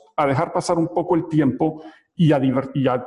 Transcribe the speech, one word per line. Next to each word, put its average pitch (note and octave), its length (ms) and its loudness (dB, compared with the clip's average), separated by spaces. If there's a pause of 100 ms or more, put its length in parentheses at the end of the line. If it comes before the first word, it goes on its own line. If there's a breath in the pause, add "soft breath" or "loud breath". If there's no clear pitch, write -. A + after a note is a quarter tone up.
(160)
a D3+ 100 0
dejar C#3+ 280 0
pasar F3 240 -2
un E3 100 0
poco F3 280 -2
el D#3+ 120 -2
tiempo D3+ 540 0 (380 loud breath)
y D#3 120 6
a C#3+ 80 4
diver-, C3 340 0
y C3 140 0
a, B2 200 -2